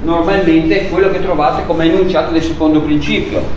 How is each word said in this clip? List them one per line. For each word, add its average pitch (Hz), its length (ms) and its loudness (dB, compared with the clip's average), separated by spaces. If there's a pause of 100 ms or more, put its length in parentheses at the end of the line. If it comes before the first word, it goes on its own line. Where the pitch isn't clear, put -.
normalmente 165 760 2
è - 80 -4
quello 185 200 2
che - 120 -2
trovate 160 440 0
come 160 200 -2
enunciato 165 460 0
del 160 120 0
secondo 156 380 0
principio. - 600 -2 (160)